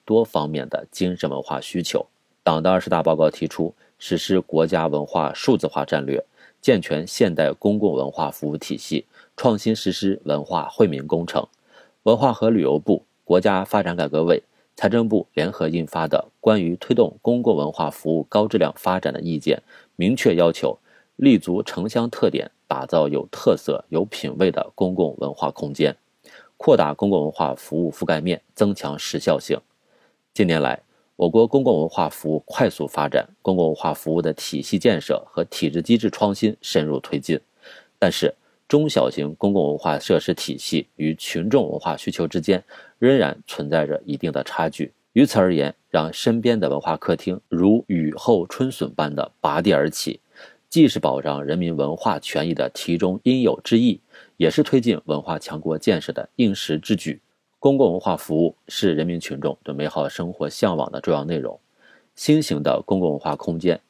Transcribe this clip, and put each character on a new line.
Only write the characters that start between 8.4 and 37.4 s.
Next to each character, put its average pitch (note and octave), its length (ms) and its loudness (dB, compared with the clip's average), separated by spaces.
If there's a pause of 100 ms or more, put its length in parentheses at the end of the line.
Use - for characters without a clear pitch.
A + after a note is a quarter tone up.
务 D2 80 -4
体 - 220 -8
系， - 260 -6 (320)
创 A2 220 2
新 A2 160 -2
实 G#2 160 -2
施 G2 360 -4
文 D2 180 -2
化 E2 240 -4
惠 - 180 4
民 C#2+ 180 -4
工 E2 220 -2
程。 - 180 -2 (600)
文 A2 120 6
化 B2 160 2
和 A2 180 2
旅 A2 100 4
游 D2 180 2
部、 D#2+ 260 0 (200)
国 F2+ 160 4
家 F#2+ 240 2
发 G2+ 180 0
展 F2 140 -4
改 E2 100 0
革 D2+ 160 0
委、 E2+ 180 4 (360)
财 - 120 0
政 A#2 200 2
部 G#2 260 2
联 E2 160 0
合 D#2+ 180 -2
印 E2 160 -2
发 D#2+ 220 -4
的 - 180 0 (140)
《关 G#2+ 240 4
于 E2+ 140 0
推 - 180 -8
动 A2+ 260 2
公 B2 220 0
共 A2 140 2
文 D2 160 -2
化 D2+ 180 -2
服 D#2 260 -2
务 D#2 120 0
高 G#2+ 180 2
质 A2 120 0
量 D#2+ 180 2
发 F#2 240 -2
展 C#2+ 120 -2
的 - 80 -8
意 D#2+ 200 -4
见》 - 200 0 (360)
明 F#2+ 180 2
确 F#2 220 2
要 E2+ 160 4
求 - 260 -4 (380)
立 C3 200 6
足 F2+ 240 -2
城 F#2+ 280 -6
乡 A#2+ 200 -2
特 - 220 0
点， - 180 -4 (200)
打 C2+ 180 -4
造 D#2 220 2
有 C#2 180 -2
特 - 300 2
色、 - 320 -4
有 - 160 0
品 - 340 -8
位 F#2 140 2
的 - 220 -4
公 F#2 200 0
共 F2 240 0
文 C#2 140 -4
化 D2 180 -4
空 D2 220 -8
间， D2 240 0 (600)
扩 D3 200 6
大 D2+ 160 2
公 G2+ 180 0
共 F2+ 120 2
文 D#2 100 -2
化 C#2 220 -2
服 D#2+ 300 -4
务 D#2+ 60 -2
覆 - 140 -8
盖 D#2+ 160 0
面， E2 200 -2 (140)
增 G2+ 200 2
强 D2 240 -8
时 - 200 -6
效 D#2 220 0
性。 - 180 -4 (760)
近 G2+ 120 4
年 E2 140 2
来， B1+ 180 -2 (360)
我 F2 160 0
国 A2+ 160 6
公 C3+ 180 2
共 G#2 160 4
文 D#2+ 80 0
化 D#2+ 220 -2
服 D#2 240 -4
务 D2+ 60 -2
快 - 280 -2
速 D#2 180 -4
发 D2+ 220 -4
展， C#2+ 180 0 (140)
公 F#2+ 160 0
共 F2 120 2
文 D#2 60 0
化 D2+ 200 -4
服 - 180 -4
务 E2 80 2
的 D#2+ 140 -2
体 - 260 -6
系 G2 180 -2
建 F#2 220 2
设 - 260 -4
和 - 180 -6
体 - 260 -4
制 E2 100 -2
机 A#2 160 2
制 G#2+ 140 0
创 G2+ 240 -2
新 G#2+ 260 -2
深 - 240 -2
入 C#2+ 160 -2
推 - 180 -6
进。 D2 220 -2 (580)